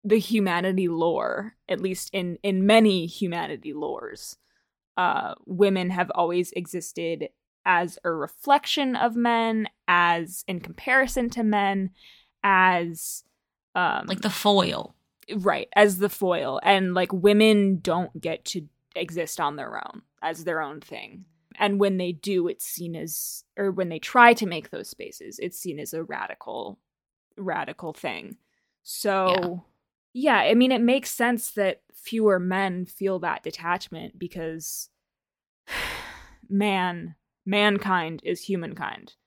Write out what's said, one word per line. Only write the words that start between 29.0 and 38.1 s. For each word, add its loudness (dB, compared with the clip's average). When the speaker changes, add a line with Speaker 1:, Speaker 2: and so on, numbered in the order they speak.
Speaker 1:
yeah, 4
I 4
mean, 6
it 2
makes 2
sense -2
that -2
fewer 2
men -2
feel -4
that -4
detachment -8
because -10
<sighs> -20
man, 0
mankind 0